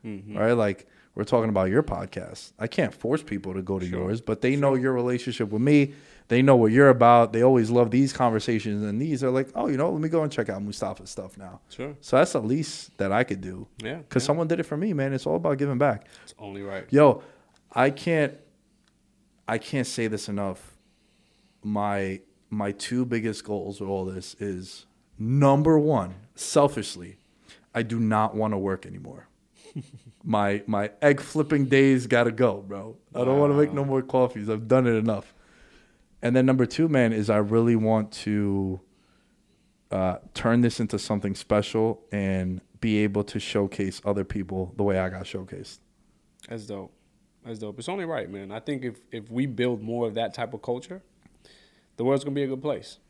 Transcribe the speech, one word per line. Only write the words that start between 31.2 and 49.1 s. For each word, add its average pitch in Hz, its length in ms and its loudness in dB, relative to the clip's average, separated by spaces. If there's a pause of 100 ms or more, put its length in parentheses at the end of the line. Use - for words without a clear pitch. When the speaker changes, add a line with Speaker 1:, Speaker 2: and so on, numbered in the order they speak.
Speaker 2:
flipping 151 460 0
days 135 400 4
gotta 120 260 4
go, 110 340 0
bro. 101 300 -12 (180)
I 123 100 0
don't 135 140 2
wanna 143 160 4
make 147 180 2
no 139 100 -4
Speaker 1:
Wow. 139 60 -2
Speaker 2:
more 135 140 0
coffees. 123 480 0
I've 110 180 -4
done 127 180 4
it 117 80 4
enough. 110 380 -2 (880)
And 120 160 0
then 131 80 6
number 131 220 4
two, 160 220 0
man, 127 240 2
is 107 180 -2
I 107 80 4
really 113 380 2
want 110 340 2 (140)
to, 98 560 -2 (1120)
uh, 92 260 -2 (180)
turn 117 280 2
this 120 180 0
into 107 180 -2
something 101 360 -4
special 110 680 0 (100)
and 95 480 -2 (200)
be 107 180 2
able 104 260 0
to - 140 -8
showcase 98 680 -4
other 101 200 -2
people 95 520 -8
the 104 60 -2
way 98 160 2
I 92 100 -2
got 92 160 -10
showcased. 95 540 -14 (720)
Speaker 1:
That's 110 180 -14
dope. 98 260 -14 (520)
That's 117 160 -14
dope. 107 180 -12
It's 120 100 -12
only 185 160 -6
right, 147 240 -6
man. 98 240 -14
I 110 80 -10
think 135 240 -8
if, 117 120 -8 (160)